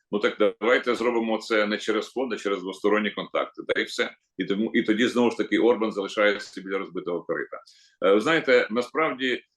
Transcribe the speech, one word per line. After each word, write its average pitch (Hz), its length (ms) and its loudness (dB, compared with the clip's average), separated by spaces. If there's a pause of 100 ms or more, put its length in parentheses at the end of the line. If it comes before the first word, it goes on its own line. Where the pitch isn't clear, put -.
(120)
Ну 104 60 0
так 104 420 0
давайте 123 340 2
зробимо 113 440 0
це 107 280 0
не 104 120 -2
через 104 300 -2
фонд, 123 240 -6
а 98 40 -4
через 98 240 -4
двосторонні 101 500 0
контакти, - 580 -6
та 98 120 0
й 110 40 -2
все. - 300 -6 (240)
І 92 60 -4
тому, 101 300 0
і 117 80 4
тоді, 110 240 2
знову 117 240 2
ж - 60 -4
таки, 101 220 0
Орбан 110 340 4
залишається 101 680 -2
біля 98 180 -6
розбитого 87 440 -6
корита. 73 340 -6 (500)
Е, 98 80 8
ви 107 60 6
знаєте, 147 500 4
насправді 131 720 -2 (120)